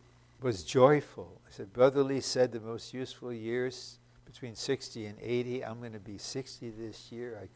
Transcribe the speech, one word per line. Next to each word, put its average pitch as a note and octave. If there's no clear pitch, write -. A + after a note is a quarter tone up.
was A2
joyful. B2+
I -
said, G#2
"Brother C3+
Lee C3+
said B2+
the A#2
most A2+
useful B2+
years A#2+
between A#2
sixty A#2+
and G#2
eighty. B2
I'm A2+
gonna A2
be G2
sixty -
this A2
year. A#2
I F#2+